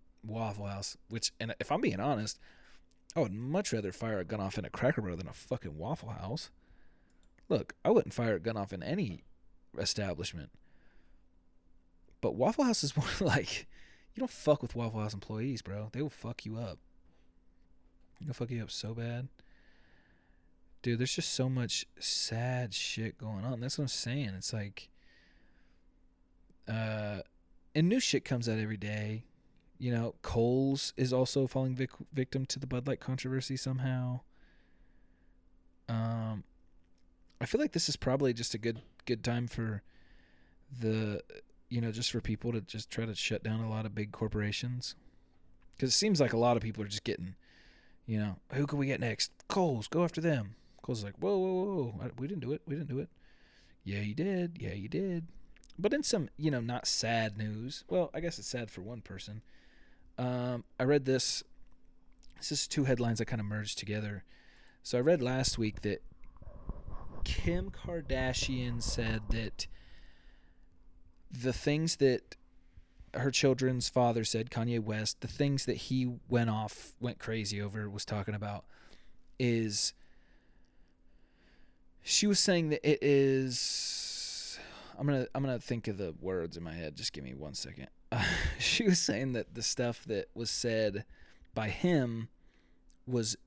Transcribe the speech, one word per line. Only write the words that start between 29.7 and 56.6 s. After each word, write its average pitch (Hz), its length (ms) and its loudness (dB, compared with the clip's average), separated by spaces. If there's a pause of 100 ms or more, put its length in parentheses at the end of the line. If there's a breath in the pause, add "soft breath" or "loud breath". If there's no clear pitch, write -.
You 123 140 -2
know, 117 300 0
Kohl's 131 760 4
is 127 160 4
also 131 340 4
falling 131 280 0
vic-, 131 160 -2 (220)
victim 135 340 0
to - 120 -4
the 135 80 -6
Bud 127 200 -2
Light 135 120 0
controversy 131 560 -2
somehow. 127 640 0 (1700 soft breath)
Um, 113 560 -2 (1000)
I - 40 -2
feel - 140 2
like 302 120 0
this - 180 0
is 143 60 -2
probably 131 380 2
just 113 200 -4
a 117 40 -2
good, 113 240 -2 (240)
good 117 180 -2
time 120 240 0
for 110 340 -4 (1000 soft breath)
the, 110 420 0 (480)
you 117 120 0
know, 117 100 0
just 117 200 -2
for 120 80 0
people 113 320 0
to 113 100 -2
just - 280 -10
try 113 160 -2
to 110 100 -4
shut - 280 -2
down 110 180 0
a 110 80 -2
lot 110 160 -2
of 107 100 -8
big 104 160 -4
corporations. 110 840 -2 (840 soft breath)
'Cause 131 120 2
it - 40 4
seems 202 260 6
like 117 140 6
a 113 40 4
lot 120 200 8
of 107 60 2
people 110 200 -2
are 104 40 -4
just 101 180 -6
getting, 95 300 -4 (720 soft breath)
you 110 140 0
know, 104 200 -2 (140)
"Who 143 140 0
can 143 120 -2
we 135 80 2
get 135 120 0
next? 110 320 -2 (160)
Kohl's, 147 400 2
go 170 160 2
after 165 160 0
them." 127 360 2 (260 soft breath)
Kohl's 120 180 -2
is 101 60 -4
like, 98 120 -10
"Whoa, 196 200 2
whoa, 185 160 2
whoa, 185 300 0
whoa. 117 220 -4
I, 120 120 -6
we 131 100 -2
didn't 180 140 -4
do 120 100 -2
it. 156 140 -4
We 147 100 -4
didn't 151 140 -4
do 127 100 -2
it." - 100 -6 (720 soft breath)
"Yeah, 101 180 -2
you 104 120 -2
did. 175 460 0
Yeah, 92 140 -4
you 101 160 -6
did." 175 380 -2 (500)
But 208 160 2
in 294 100 2
some, 175 320 2
you 151 160 2
know, 131 80 2
not 123 280 -2